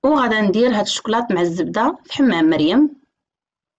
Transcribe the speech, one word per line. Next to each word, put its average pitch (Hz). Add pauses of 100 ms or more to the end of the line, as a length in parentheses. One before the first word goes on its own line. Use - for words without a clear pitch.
وغادا 247
ندير 214
هاد 214
الشكلاط 226
مع 175
الزبده 175
في -
حمام 170
مريم، 175 (880)